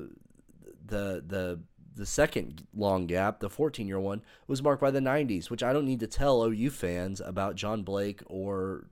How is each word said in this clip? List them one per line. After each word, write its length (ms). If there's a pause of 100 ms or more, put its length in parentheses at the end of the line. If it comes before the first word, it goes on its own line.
(840)
the, 420
the, 340 (340)
the 120
second 680
long 320
gap, 340
the 100
fourteen-year 500
one, 220 (240)
was 160
marked 200
by 80
the 100
nineties, 480
which 140
I 100
don't 140
need 140
to 60
tell 360
O 80
U 200
fans 500
about 360
John 280
Blake 420
or 640